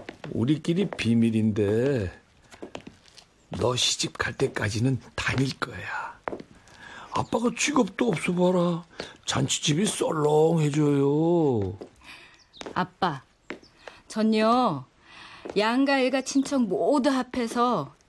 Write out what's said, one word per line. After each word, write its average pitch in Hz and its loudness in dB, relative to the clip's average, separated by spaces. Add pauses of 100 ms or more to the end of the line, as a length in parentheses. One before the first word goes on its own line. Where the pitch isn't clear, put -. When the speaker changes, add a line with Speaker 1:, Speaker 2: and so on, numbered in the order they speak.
(320)
Speaker 1:
우리끼리 156 -2
비밀인데 110 0 (1500)
너 117 0
시집 - -2
갈 - -4
때까지는 117 0 (140)
다닐 127 -2
거야. - -10 (960)
아빠가 233 -2
직업도 247 0
없어봐라. 175 0 (420)
잔치집이 147 0
썰렁해져요. 151 2 (960)
Speaker 2:
아빠, 175 -2 (880)
전요 220 2 (720)
양가 262 2
일가 262 2
친척 269 0
모두 226 2
합해서 240 0 (140)